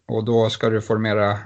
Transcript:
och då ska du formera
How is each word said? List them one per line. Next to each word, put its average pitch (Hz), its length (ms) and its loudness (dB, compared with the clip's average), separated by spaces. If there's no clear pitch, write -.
och 113 180 -2
då 113 260 2
ska - 200 -2
du 110 120 0
formera 107 640 0